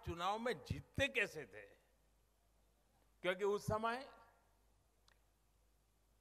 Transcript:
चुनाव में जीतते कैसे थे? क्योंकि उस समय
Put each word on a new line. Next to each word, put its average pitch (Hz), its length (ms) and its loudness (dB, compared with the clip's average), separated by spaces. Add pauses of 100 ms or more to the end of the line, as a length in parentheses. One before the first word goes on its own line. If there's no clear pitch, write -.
चुनाव 185 340 0
में 233 140 2
जीतते - 540 -2
कैसे 208 380 0
थे? 107 160 -14 (1600)
क्योंकि 185 220 0
उस 202 200 2
समय 226 460 0 (2000)